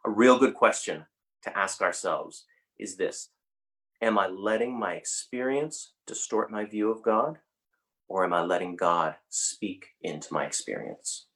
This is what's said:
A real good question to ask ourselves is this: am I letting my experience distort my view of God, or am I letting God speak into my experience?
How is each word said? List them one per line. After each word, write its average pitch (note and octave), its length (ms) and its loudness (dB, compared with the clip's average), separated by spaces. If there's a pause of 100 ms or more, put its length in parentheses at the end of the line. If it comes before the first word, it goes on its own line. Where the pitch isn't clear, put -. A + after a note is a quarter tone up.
A A2+ 40 2
real A#2+ 300 8
good C3 140 6
question F2 520 2 (380)
to - 140 -6
ask G2 240 -2
ourselves F2 640 -2 (340)
is - 180 -10
this: - 320 -4 (720)
am A2 160 2
I F#2+ 100 2
letting A2 500 -2
my F#2+ 160 -2
experience C3+ 1000 -4 (140)
distort - 440 -4
my G#2+ 140 -4
view G#2+ 260 0
of A2 120 -4
God, A#2+ 360 2 (680)
or F#2+ 160 0
am F2 100 2
I E2+ 80 4
letting F2+ 340 -2
God E2+ 400 2 (140)
speak - 580 -6 (140)
into D#2 320 -8
my D2+ 120 0
experience? - 920 -8